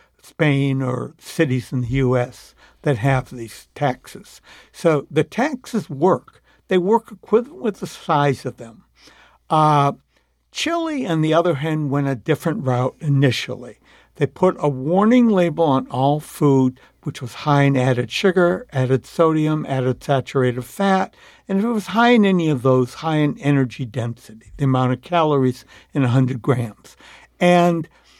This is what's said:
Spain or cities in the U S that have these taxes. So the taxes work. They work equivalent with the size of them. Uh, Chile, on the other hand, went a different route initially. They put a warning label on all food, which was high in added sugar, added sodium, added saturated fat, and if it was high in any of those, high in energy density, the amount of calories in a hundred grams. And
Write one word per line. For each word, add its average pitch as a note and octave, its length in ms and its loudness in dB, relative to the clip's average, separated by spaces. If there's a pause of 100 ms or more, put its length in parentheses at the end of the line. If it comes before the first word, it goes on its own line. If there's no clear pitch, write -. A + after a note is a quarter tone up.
(220)
Spain C#3 600 -2
or B2 360 -6
cities B2+ 540 -4
in B2+ 80 -4
the A#2+ 140 -6 (120)
U B2+ 100 2
S - 380 -6 (280)
that C#3 160 0
have C3 320 0
these A#2 440 -16
taxes. - 680 -8 (320)
So D#3 380 0
the D3+ 140 0
taxes B3 640 -6
work. D3 540 -2 (260)
They F#3 100 2
work G#3 320 0
equivalent B3 520 -4
with G#3 180 -6
the G3 60 -10
size C#3+ 580 -2
of B2+ 140 -10
them. A2+ 260 -20 (640)
Uh, D3+ 440 2 (600)
Chile, D#4+ 540 -4
on D#3+ 160 -2
the D#3 120 2
other E3+ 200 2
hand, D3+ 360 -4
went C#3 180 0
a C3+ 60 -2
different C#3+ 520 -4
route B2+ 340 -2
initially. C3 800 -2 (380)
They C#3+ 100 0
put - 320 0
a D3+ 100 -2
warning F#3+ 640 2
label E3+ 340 2
on C3 240 0
all C#3 320 0
food, C3+ 580 0 (260)
which - 180 -10
was - 260 -14
high C#3+ 140 4
in C#3 140 2
added B2 340 0
sugar, F#3 640 0
added B2+ 340 -2
sodium, D#3 600 0
added C3 380 -4
saturated B2+ 580 -2
fat, F#3+ 540 -2 (320)
and F#3+ 100 0
if G3+ 60 0
it A#3 40 -2
was G#3 300 -4
high A#3+ 120 4
in A#3 160 6
any F3 240 2
of C3+ 120 0
those, B2+ 320 2
high D#3 320 -2
in C#3+ 120 -4
energy C#3 480 0
density, A#2 720 -10
the D3 60 -2
amount B2+ 280 2
of B2+ 80 -4
calories D3 640 0 (300)
in C#3 100 0
a B2 40 0
hundred B2+ 340 0
grams. A#2+ 540 -6 (440)
And F3 480 2 (320)